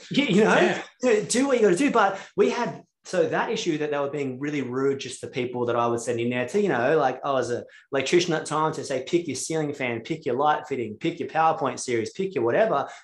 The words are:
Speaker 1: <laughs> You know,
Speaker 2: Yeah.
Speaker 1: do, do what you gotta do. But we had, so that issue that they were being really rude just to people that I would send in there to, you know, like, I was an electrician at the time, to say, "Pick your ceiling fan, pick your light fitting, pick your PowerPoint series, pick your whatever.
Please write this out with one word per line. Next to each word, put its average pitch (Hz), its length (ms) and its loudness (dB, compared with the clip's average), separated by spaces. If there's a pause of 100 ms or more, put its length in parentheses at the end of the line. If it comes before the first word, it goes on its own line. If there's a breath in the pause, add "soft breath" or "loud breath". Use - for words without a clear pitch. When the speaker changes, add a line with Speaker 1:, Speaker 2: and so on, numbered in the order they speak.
Speaker 1:
<laughs> - 60 -20
You 220 340 4
know, 190 100 6
Speaker 2:
Yeah. - 280 2 (180)
Speaker 1:
do, 214 220 4
do 247 240 2
what 269 100 2
you 220 60 2
gotta 185 140 6
do. 285 140 2
But 196 300 2 (160 loud breath)
we 214 140 4
had, 233 320 -4 (220)
so 175 240 0
that 233 220 -2
issue 170 280 -2
that 147 120 -2
they 143 80 -2
were 139 120 -2
being 135 280 -4
really 143 240 -4
rude 135 380 0
just - 220 -10
to 117 40 -10
people 123 400 -4
that 117 80 0
I 120 140 2
would 117 120 0
send 120 200 -2
in 117 100 -2
there 123 160 -2
to, 202 140 0
you 202 80 2
know, 135 280 2
like, 131 280 0
I 143 80 -2
was 123 180 0
an 110 140 -4 (280 loud breath)
electrician 165 420 2
at 156 80 -2
the - 40 -10
time, 156 280 0
to 135 100 -8
say, 131 240 -4
"Pick - 180 0
your 135 80 -4
ceiling 156 380 -4
fan, 120 300 -4
pick 160 220 -8
your 123 120 -2
light 147 320 0
fitting, 117 320 -6
pick 165 180 -4
your - 100 -6
PowerPoint 151 520 0
series, 113 320 -2
pick 190 240 -4
your 117 80 0
whatever. 156 440 2 (160 loud breath)